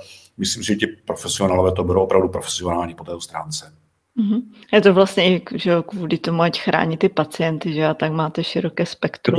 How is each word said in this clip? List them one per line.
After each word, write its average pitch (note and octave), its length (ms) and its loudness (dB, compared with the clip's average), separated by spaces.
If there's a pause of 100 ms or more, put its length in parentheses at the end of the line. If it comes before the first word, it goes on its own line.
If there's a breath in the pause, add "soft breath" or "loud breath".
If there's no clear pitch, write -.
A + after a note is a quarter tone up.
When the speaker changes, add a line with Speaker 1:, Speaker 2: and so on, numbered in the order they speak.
(380 loud breath)
Speaker 1:
myslím G2+ 260 -4
si, G2+ 40 -6
že G#2 80 2
ti G#2 120 0 (180)
profesionálové F#2 680 0
to F#2 120 0
berou F2+ 200 2
opravdu F#2+ 260 4
profesionálně F2 640 -4
po E2 80 -18
této E2+ 180 -10
stránce. D#3 520 -12 (420)
Speaker 2:
Mhm. A3 260 0 (320 loud breath)
Je G#3 80 6
to G3 120 8
vlastně F#3 420 4
i E3 40 0
k-, - 160 -12
že - 140 -2
jo, E3+ 140 2
kvůli E3+ 340 -4
tomu, E3 240 0
ať E3+ 200 0
chrání D#3+ 360 0
ty F#3+ 120 4
pacienty, D#3+ 640 -2
že D3+ 80 -2
jo, D#3 120 2
tak D#3 180 -2
máte D#3+ 320 -2
široké - 380 -4
Speaker 1:
Je F3 60 -2
Speaker 2:
spektrum. - 520 -2